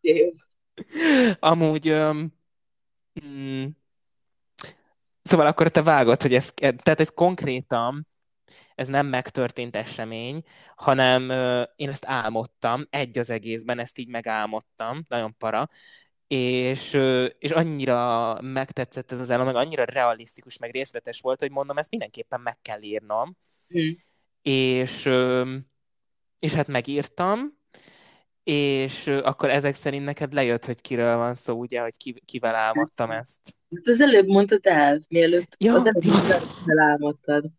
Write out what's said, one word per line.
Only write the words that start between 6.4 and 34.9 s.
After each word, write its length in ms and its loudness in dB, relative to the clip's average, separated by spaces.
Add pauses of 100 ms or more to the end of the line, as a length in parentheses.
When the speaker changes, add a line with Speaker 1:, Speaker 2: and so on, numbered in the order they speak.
Speaker 2:
tehát 460 0
ez 80 2
konkrétan, 960 -2 (680)
ez 140 -8
nem 180 0
megtörtént 720 -6
esemény, 680 -10 (340)
hanem, 520 4
ö, 340 0 (140)
én 120 -8
ezt 180 -10
álmodtam, 840 -4
egy 280 -6
az 120 -4
egészben, 480 -6
ezt 200 -12
így 100 -12
megálmodtam, 1000 -8
nagyon 300 -6
para, 300 -4 (580)
és, 680 -2
ö, 300 2
és 260 -6
annyira 920 0
megtetszett 720 -8
ez 80 -10
az 100 -8
álom, 160 2
meg 80 -2
annyira 300 0
realisztikus, 760 -4
meg 120 -10
részletes 500 -10
volt, 200 -4
hogy 100 -4
mondom, 280 -6
ezt 120 -8
mindenképpen 500 -10
meg 220 -10
kell 200 -12
írnom. 540 -6 (320)
Speaker 1:
Hm. 100 -4 (640)
Speaker 2:
És, 640 0
ö, 480 0 (840)
és 160 -4
hát 140 0
megírtam, 880 -4 (840)
és, 640 -2
ö, 180 0
akkor 260 0
ezek 240 0
szerint 300 -6
neked 280 -8
lejött, 320 0
hogy 160 -8
kiről 360 0
van 180 -2
szó, 240 -6
ugye, 220 -6
hogy 160 -8
ki-, 280 -14
kivel 300 -4
álmodtam 540 -2
Speaker 1:
Persze. 120 -6
Speaker 2:
ezt. 360 -18 (180)
Speaker 1:
Hát 200 2
az 60 2
előbb 260 8
mondtad 360 4
el, 460 4